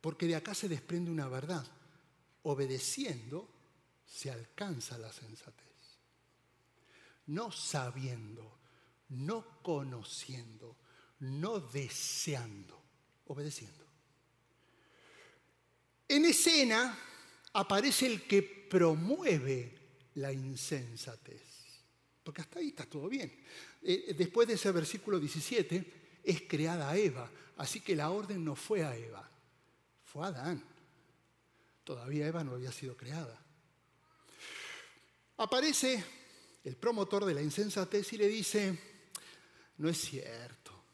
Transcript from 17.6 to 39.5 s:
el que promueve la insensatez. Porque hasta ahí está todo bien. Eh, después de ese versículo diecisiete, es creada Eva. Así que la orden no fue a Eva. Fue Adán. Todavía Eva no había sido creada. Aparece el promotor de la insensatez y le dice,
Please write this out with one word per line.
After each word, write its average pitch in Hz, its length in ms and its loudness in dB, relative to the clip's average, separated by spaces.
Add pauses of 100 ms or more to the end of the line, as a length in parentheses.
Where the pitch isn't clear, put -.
el 226 200 0
que 196 160 8
promueve 165 1400 2 (360)
la 139 180 -2
insensatez. 131 1080 -6 (840)
Porque 156 180 -10
hasta - 160 -12
ahí 320 100 -2
está 147 180 -10
todo 151 220 -6
bien. 240 240 -4 (500)
Eh, 185 360 2
después 180 300 6
de 233 60 2
ese 196 180 2
versículo 180 460 2
diecisiete, 165 1040 -2
es 165 200 2
creada 160 540 0
Eva. 127 340 2 (260)
Así 139 240 -4
que 185 160 0
la 151 140 2
orden 196 340 -2
no 147 120 -2
fue 196 280 0
a 127 120 -2
Eva. 113 320 -12 (840)
Fue 151 140 -4
Adán. 151 360 -4 (1200)
Todavía 143 420 -4
Eva 165 180 -2
no 135 80 -6
había 127 180 -6
sido 127 260 -10
creada. 127 440 -10 (2000)
Aparece 262 640 2 (600)
el 131 120 -8
promotor 208 480 2
de 185 80 2
la 143 80 0
insensatez 202 720 0
y 226 60 -6
le 208 100 6
dice, 202 500 2 (1000)